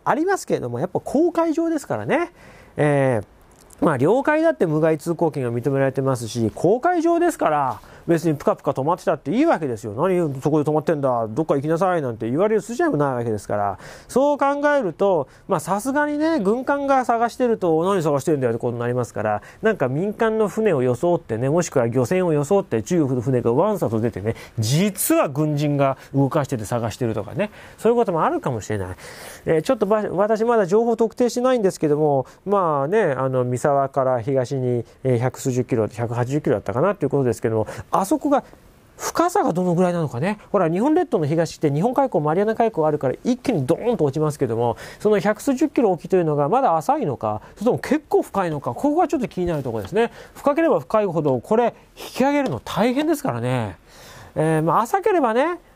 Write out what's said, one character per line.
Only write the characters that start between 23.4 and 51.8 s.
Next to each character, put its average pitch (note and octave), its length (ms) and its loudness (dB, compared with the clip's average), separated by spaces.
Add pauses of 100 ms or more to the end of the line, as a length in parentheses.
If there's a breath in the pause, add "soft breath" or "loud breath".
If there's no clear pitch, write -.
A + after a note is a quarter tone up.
が A#2 120 2
わ E3+ 180 2
ん G3+ 80 -2
さ D3+ 100 0
と A2 120 0
出 A#2 100 0
て F2+ 100 -8
ね、 A2 140 -2 (240 loud breath)
実 E3 560 0
は D4+ 140 2
軍 D3+ 280 -2
人 D3 200 0
が C#3 200 2 (160 loud breath)
動 C#3 160 2
か C#3+ 160 0
し - 40 -6
て C#3 80 -4
て G#2+ 80 -6
探 A2+ 260 -2
し - 60 -8
て B2 100 -2
る A2 80 -2
と A2 80 -4
か G2+ 120 -12
ね、 G3 180 -4 (260 loud breath)
そ - 100 0
う A#3 40 6
い - 20 4
う - 20 0
こ A#3 80 2
と F#3+ 60 -4
も E3 140 0
あ A3+ 40 4
る E4 120 -2
か D#3 100 -4
も A2+ 120 -4
し - 80 -8
れ G#2+ 80 -2
な F#2+ 80 -4
い。 F2+ 100 -10 (500 loud breath)
え D#3+ 120 2
ー、 D#3 40 -2
ち - 80 -2
ょ C4 40 2
っ A#3 40 -6
と G#3 80 0
ば-、 G#3+ 240 0
私 G#3 340 0
ま A#3 120 2
だ G#3 100 2
情 G#3 180 2
報 A#3 120 0
特 A3+ 180 0
定 A#3+ 160 2
し - 40 -6
て B3 60 -4
な B3+ 140 2
い B3 60 2
ん - 20 -2
で F#3+ 80 2
す - 80 -6
け - 80 0
ど D3 120 2
も、 C#3+ 280 2 (180 loud breath)
ま F3 420 0
あ - 20 -2
ね、 F#3 280 2
あ C3 120 0
の、 B2+ 160 0
三 B2 140 -2
沢 C#3 320 2
か C#3 120 0
ら B2+ 180 2
東 C3 360 -2
に、 B2 280 0 (200 loud breath)
え C3 120 2
ー、 - 20 2
百 B2 220 -2
数 C3+ 120 -2
十 B2 100 0
キ B2 140 -2
ロ、 G#2+ 100 2
百 A#2 280 -6
八 A#2+ 100 0
十 C#3 160 -2
キ - 100 -2
ロ A#2+ 60 2
だ G2 40 -2
っ - 40 -12
た G2 100 -4
か A#2+ 60 -2
な F#3+ 140 0
っ - 20 -20
て - 80 -6
い - 20 2
う C3+ 40 -2
こ C#3+ 80 0
と C3+ 60 2
で A#2+ 100 2
す - 60 -14
け A#2+ 80 0
ど A2 100 0
も、 G#2+ 80 0 (280 loud breath)
あ F3+ 120 2
そ D#4 120 0
こ D4 120 -2
が C4+ 120 2 (540 loud breath)
深 - 320 -2
さ G4 140 0
が A#3+ 100 0
ど F3 120 -2
の F3+ 100 0
ぐ F3 80 2
ら F3+ 80 2
い - 20 -2
な F3 80 -2
の D#3 80 -2
か A#2+ 100 -8
ね。 G3 200 -2 (120)
ほ G3+ 100 2
ら、 E3 100 2
日 F3 100 -2
本 D4 140 2
列 F4 160 0
島 A3+ 80 2
の D3+ 80 0
東 D#3+ 300 0
っ - 20 -20
て D#3 120 2
日 D3 120 0
本 A#3+ 100 2
海 C4+ 140 2
溝、 G3 140 0
マ D3+ 120 0
リ F3 80 2
ア G#3 60 2
ナ A3 80 0
海 A3+ 140 2
溝 D#3+ 180 0
あ D#3 40 2
る D3+ 80 0
か C3+ 120 -2
ら - 120 -2
一 B3 140 0
気 - 160 -2
に D3 140 0
ド D#3+ 80 4
ー A3 180 -2
ン A3 60 0
と D#3+ 60 2
落 C#3 100 0
ち - 40 -4
ま D3+ 140 0
す - 60 -10
け C#3 80 0
ど A2+ 100 -2
も、 A#2 220 0 (200 loud breath)
そ G#3 120 2
の G#3 80 4
百 G#3 240 -2
数 C#4+ 100 0
十 C#4 160 2
キ D4+ 140 0
ロ G#3 80 4
沖 F3 180 -2
と F#3+ 80 2
い F3+ 60 4
う - 20 2
の D#3 100 0
が C#3+ 140 2
ま B3 140 2
だ G3+ 160 4
浅 C#4 240 0
い G3+ 40 -2
の B2+ 120 -4
か、 G#2+ 240 -4 (140 loud breath)
そ - 40 -12
れ G3+ 60 0
と B3 60 4
も D3+ 60 0
結 D4+ 300 -2
構 F#4+ 140 2
深 F#3+ 240 -2
い E3+ 40 -4
の D3+ 120 -6
か、 B2+ 100 -4
こ D4 220 -2
こ - 20 -2
が F4 120 2
ち - 80 -6
ょ - 20 0
っ - 20 -6
と G3+ 80 -4
気 - 140 -6
に F3 40 -2
な F3 120 -2
る C#3 40 -4
と B2 100 -6
こ A2+ 40 -4
ろ G#2+ 60 -4
で G2 80 -12
す - 20 -14
ね。 A3+ 180 0 (240 loud breath)
深 C#4+ 200 0
け D#4+ 80 0
れ E4 80 4
ば F#3 100 4
深 G#3+ 220 0
い G#3 40 0
ほ E3+ 140 -2
ど、 C#3 200 2
こ - 160 0
れ、 A#3 180 2 (240 loud breath)